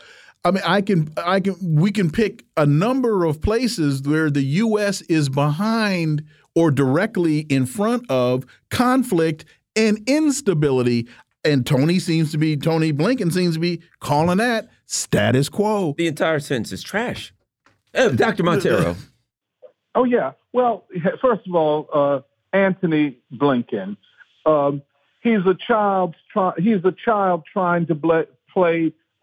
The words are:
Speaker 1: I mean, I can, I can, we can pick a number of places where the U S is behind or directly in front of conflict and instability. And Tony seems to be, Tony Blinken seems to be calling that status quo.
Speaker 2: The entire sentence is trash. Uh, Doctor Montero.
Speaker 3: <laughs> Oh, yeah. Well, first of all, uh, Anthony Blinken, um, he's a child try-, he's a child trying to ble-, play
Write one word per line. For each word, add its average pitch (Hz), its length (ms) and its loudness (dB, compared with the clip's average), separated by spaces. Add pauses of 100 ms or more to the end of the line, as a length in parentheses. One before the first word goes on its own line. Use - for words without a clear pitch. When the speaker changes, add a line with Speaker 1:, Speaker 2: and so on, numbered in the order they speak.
(420)
Speaker 1:
I 180 100 2
mean, 190 140 0
I 190 140 2
can, 175 380 0
I 180 220 0
can, 190 200 -2
we 175 320 2
can 185 180 0
pick - 360 -4 (100)
a 156 80 2
number 202 600 2
of 151 160 -2
places 180 580 0
where 151 300 0
the 139 120 0
U 208 360 0
S 202 240 -2
is 156 260 0
behind 160 960 -2 (300)
or 165 160 4
directly 151 680 0 (100)
in 131 160 2
front 226 440 -4
of 127 360 0 (240)
conflict 240 720 0 (320)
and 214 300 2
instability. 151 1000 0 (380)
And 135 220 2
Tony 151 320 2
seems 160 340 0
to 156 60 -4
be, 156 180 0
Tony 160 340 0
Blinken 175 400 0
seems 175 260 0
to 160 40 -6
be 170 220 -4 (160)
calling 165 400 0
that 233 300 -2 (180)
status 117 640 0
quo. 202 480 -2
Speaker 2:
The 170 80 0
entire 160 340 -2
sentence 127 320 -6
is 95 100 -10
trash. - 520 -8 (600)
Uh, 247 140 2
Doctor 190 340 0
Montero. 113 580 0
Speaker 3:
<laughs> - 920 -20
Oh, 240 100 2
yeah. 220 280 0 (220)
Well, 240 320 0 (340)
first 233 260 0
of 180 80 -8
all, 151 380 0
uh, 143 280 2 (340)
Anthony 165 640 0 (120)
Blinken, 117 680 -2 (480)
um, 143 340 2 (400)
he's 220 240 2
a 185 100 4 (140)
child 196 460 0 (180)
try-, 190 240 0
he's 190 280 0
a 185 80 4 (120)
child 190 380 0 (100)
trying 175 360 0
to 165 60 0
ble-, 160 300 0 (260)
play 165 440 0 (280)